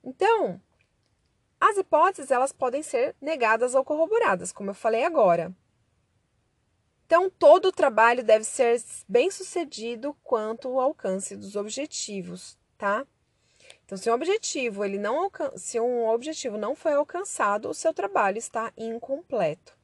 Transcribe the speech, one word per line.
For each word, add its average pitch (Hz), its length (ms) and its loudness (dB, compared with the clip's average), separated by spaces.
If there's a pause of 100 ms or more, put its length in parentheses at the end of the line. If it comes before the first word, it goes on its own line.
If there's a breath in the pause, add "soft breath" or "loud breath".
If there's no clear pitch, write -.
Então, 285 560 0 (1000)
as 403 160 2
hipóteses, 339 540 2
elas 262 200 2
podem 262 300 -2
ser 254 400 -2
negadas 247 540 0
ou 262 100 4
corroboradas, 311 640 0
como 202 200 -8
eu - 20 -8
falei 226 300 0
agora. 185 520 2 (1500)
Então, 359 240 4
todo 359 380 8
o 370 40 4
trabalho 240 520 4
deve 220 200 6
ser 240 380 0 (260)
bem 247 220 4
sucedido 277 920 -8
quanto 226 440 -4
ao 254 120 -2
alcance 202 560 -4
dos 202 200 -14
objetivos, 202 1000 -10 (180)
tá? 214 300 -4 (800 soft breath)
Então, 196 100 -12
se 190 140 -4
o 226 60 4
objetivo, 262 680 -2
ele 196 140 -4
não 233 280 -2
alcan-, 339 300 -6
se 226 240 -8
um 240 280 0
objetivo 240 500 -4
não 214 180 -4
foi 302 180 -2
alcançado, 285 760 -2
o 320 60 -8
seu 320 180 -2
trabalho 233 460 0
está 226 360 -8
incompleto. 226 1080 -6